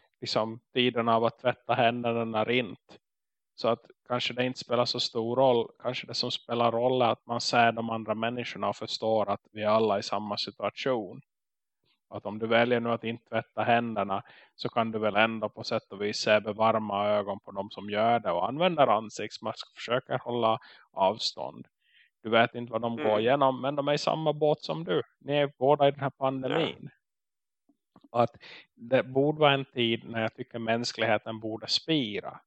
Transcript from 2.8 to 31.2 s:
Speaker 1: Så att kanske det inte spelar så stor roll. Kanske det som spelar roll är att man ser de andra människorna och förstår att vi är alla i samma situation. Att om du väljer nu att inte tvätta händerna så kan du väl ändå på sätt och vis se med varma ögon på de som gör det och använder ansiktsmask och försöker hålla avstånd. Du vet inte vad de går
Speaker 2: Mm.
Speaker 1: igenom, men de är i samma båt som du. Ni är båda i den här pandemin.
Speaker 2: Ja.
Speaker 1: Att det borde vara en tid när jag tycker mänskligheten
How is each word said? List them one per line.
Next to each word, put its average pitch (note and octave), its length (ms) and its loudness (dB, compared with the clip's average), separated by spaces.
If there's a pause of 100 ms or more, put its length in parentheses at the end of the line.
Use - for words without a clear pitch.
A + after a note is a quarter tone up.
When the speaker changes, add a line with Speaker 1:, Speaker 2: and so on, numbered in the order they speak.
Speaker 1:
Så - 120 -4
att A2+ 180 0 (220)
kanske B2 260 -4
det B2 120 0
inte B2+ 140 -4
spelar A#2+ 260 0
så B2 140 -2
stor A#2 360 -4
roll. B2 440 4
Kanske - 280 -6
det A#2+ 60 -12
som B2 180 -4
spelar A#2 400 0
roll B2 300 2
är A#2+ 100 6
att - 140 -6
man A#2 160 -4
ser A#2 300 4
de A2+ 180 -4
andra A2 260 -4
människorna A2+ 540 -4
och G#2 60 -2
förstår A2 540 0
att G2+ 120 -2 (100)
vi G#2+ 120 -8
är G#2 60 0
alla G#2+ 300 4
i G#2 40 -4
samma G2+ 340 -4
situation. G#2+ 840 -4 (880)
Att G#2 160 -12
om G#2 140 -6
du A2+ 80 -2
väljer A#2 320 4
nu A#2 120 -2
att A#2 120 -2
inte A#2 260 -8
tvätta A2 340 -4
händerna G#2+ 600 0 (320)
så - 140 -6
kan A2+ 220 0
du A2 80 -4
väl G#2+ 160 0
ändå A2 340 2
på A2 140 -14
sätt - 280 -6
och G2+ 100 -12
vis G#2 160 -2
se G#2+ 220 4
med G#2 160 -4
varma G#2+ 520 0
ögon G2+ 320 0
på - 120 -18
de G2 180 -8
som G2+ 200 -12
gör A2+ 300 2
det F#2+ 120 -2
och F2 160 0
använder D#3 400 2
ansiktsmask A2 840 -4
och - 40 -20
försöker B2+ 420 -4
hålla A#2 420 -2 (320)
avstånd. - 760 -2 (560)
Du A2+ 60 -8
vet A#2 260 4
inte A#2+ 160 -10
vad A2+ 100 -4
de A#2 140 -2
går C3 100 -4
Speaker 2:
Mm. G#2+ 140 4
Speaker 1:
igenom, C3 420 2
men C#3+ 140 -2
de C#3 120 -2
är D3 60 2
i C#3 40 2
samma D#3 360 0
båt D3+ 300 2
som D#3+ 200 -6
du. F3 200 -2 (160)
Ni C#3 140 -6
är C#3+ 240 0
båda C#3+ 300 4
i C#3 40 4
den C#3 80 -8
här C3+ 100 -2
pandemin. C3+ 800 -4 (1200)
Speaker 2:
Ja. A#2+ 120 2
Speaker 1:
Att - 120 -2 (400)
det A#2+ 280 0
borde C#3+ 360 0
vara C#3+ 140 6
en C3+ 120 -2
tid A#2 440 -2
när A2+ 120 -4
jag A2 140 -4
tycker - 240 -12
mänskligheten A2+ 800 -2